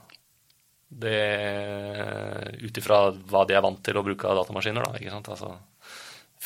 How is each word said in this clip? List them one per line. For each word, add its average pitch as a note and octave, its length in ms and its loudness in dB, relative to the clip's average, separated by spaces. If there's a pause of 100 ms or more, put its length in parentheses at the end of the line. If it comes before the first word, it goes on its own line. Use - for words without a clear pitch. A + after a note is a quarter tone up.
(880)
Det, G#2 1800 -4
ut A2+ 160 -8
ifra G#2 220 6 (100)
hva F#2+ 380 4
de G2 80 6
er G2 80 6
vant F#2+ 180 0
til G2+ 160 0
å G2+ 80 0
bruke G2 240 -2
av G2 80 4
datamaskiner, G#2+ 480 -2
da, A2+ 140 -8
ikke F#2+ 100 -10
sant? G#2+ 240 -12
Altså, G2 160 -10 (960)